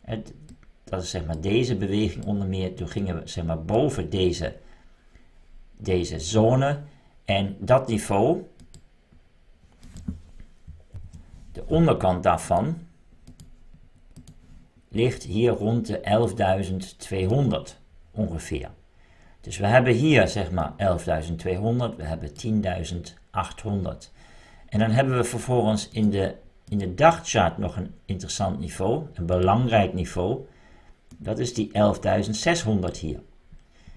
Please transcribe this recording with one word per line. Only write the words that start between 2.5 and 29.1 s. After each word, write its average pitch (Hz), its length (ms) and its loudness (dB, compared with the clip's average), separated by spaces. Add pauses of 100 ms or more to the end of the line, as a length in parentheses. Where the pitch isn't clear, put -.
Toen 87 120 -6
gingen 98 280 -4
we, 76 120 -10
zeg 85 180 -6
maar, 80 180 -4
boven 104 460 0
deze, 87 480 0 (1200)
deze 87 420 0
zone. 120 640 2 (440)
En 98 340 0
dat 127 280 4
niveau, 117 560 0 (3000)
de - 140 -14
onderkant 117 580 4
daarvan, 92 540 2 (2000)
ligt - 360 0
hier 117 280 2
rond 113 360 0
de 110 120 -4
elfduizend 98 1000 0
tweehonderd 98 800 0 (320)
ongeveer. 82 580 -6 (720)
Dus - 160 -12
we 101 100 0
hebben 123 260 6
hier, 120 340 6
zeg 85 240 -2
maar, 82 260 -2
elfduizend 82 640 0
tweehonderd, 110 560 -2
we 80 80 -10
hebben 80 300 -6
tienduizend 90 840 -4 (140)
achthonderd. - 800 -6 (580)
En 104 100 0
dan 110 120 4
hebben 131 260 2
we 117 60 4
vervolgens 110 680 0
in 107 200 2
de, 98 260 0 (320)
in 107 100 -4
de 92 160 -4
dagchart 113 640 4
nog 95 200 -4
een 90 160 -6 (120)
interessant 95 540 -4
niveau, 127 540 -2